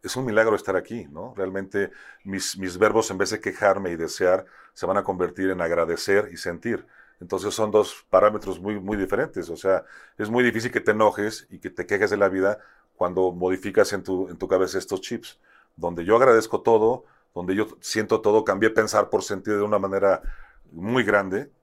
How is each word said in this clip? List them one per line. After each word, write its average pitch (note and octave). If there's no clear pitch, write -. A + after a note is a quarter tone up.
es -
un C3
milagro A2
estar F#2+
aquí, F#2
¿no? F#2
Realmente F#2+
mis, G2
mis F#2
verbos, G#2+
en F#2+
vez F#2+
de G#2+
quejarme G2
y E2+
desear, F2+
se -
van F#2+
a G2
convertir F#2
en F2+
agradecer E2+
y E2+
sentir. F2+
Entonces F#2+
son A2
dos G#2
parámetros G2
muy, G2+
muy G2+
diferentes. G2
O E2
sea, F#2+
es G#2+
muy A#2+
difícil A#2
que A2
te -
enojes G#2+
y F2+
que -
te -
quejes G2+
de G#2
la G2+
vida F#2+
cuando F2+
modificas F#2
en F#2+
tu, F#2
en F2
tu F#2
cabeza F#2
estos F#2
chips, -
donde E2+
yo G#2
agradezco A2+
todo, A2+
donde F2+
yo G#2
siento G#2+
todo, G#2+
cambié G#2
pensar G#2+
por G2
sentir G#2
de G2+
una G#2
manera G2
muy G#2+
grande G2+